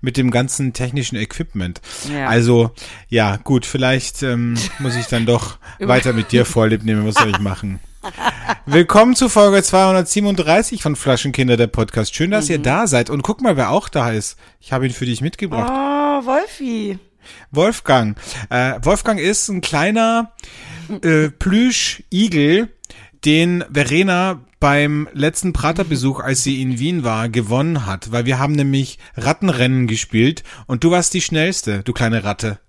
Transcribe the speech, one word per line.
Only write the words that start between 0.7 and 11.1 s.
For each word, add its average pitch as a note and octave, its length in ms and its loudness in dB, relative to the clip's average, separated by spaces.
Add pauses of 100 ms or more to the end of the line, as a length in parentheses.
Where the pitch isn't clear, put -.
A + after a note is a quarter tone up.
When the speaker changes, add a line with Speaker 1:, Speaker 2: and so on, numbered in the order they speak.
Speaker 1:
technischen B2+ 440 -4
Equipment. G2+ 640 -6 (280)
Speaker 2:
Ja. C#3+ 200 -4
Speaker 1:
Also, A#2 420 4 (380)
ja, G#2+ 340 0
gut, B2+ 240 0
vielleicht, C3 560 -2
ähm, A#2+ 320 -2 (240)
muss C3 160 -4
ich A#2+ 120 -4
dann A#2 200 0
doch A#2 320 0 (100)
Speaker 2:
<laughs> - 120 -20
Über- A#2+ 140 2
Speaker 1:
weiter B2+ 180 2
mit A2+ 180 -2
dir A#2+ 140 4
Vorlieb A2 400 0
nehmen, G#2+ 240 0
was G#2+ 80 0
soll C#4 140 4
ich G2 100 0
machen? G3 400 -6 (240)
Speaker 2:
<laughs> - 600 -6
Speaker 1:
Willkommen G3 500 6
zu B3+ 120 2
Folge G3+ 360 6
zweihundertsiebenunddreißig F#3+ 1160 2
von D3+ 140 -2
Flaschenkinder, B2+ 640 0